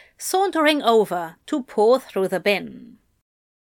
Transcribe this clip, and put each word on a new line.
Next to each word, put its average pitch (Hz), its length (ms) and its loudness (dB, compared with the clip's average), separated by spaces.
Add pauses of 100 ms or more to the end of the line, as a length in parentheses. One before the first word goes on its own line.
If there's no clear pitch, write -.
(180)
sauntering 320 640 0
over 190 540 0 (100)
to 294 160 -4
pour 240 380 2
through 190 280 -6
the 185 120 -4
bin. 165 580 -4 (680)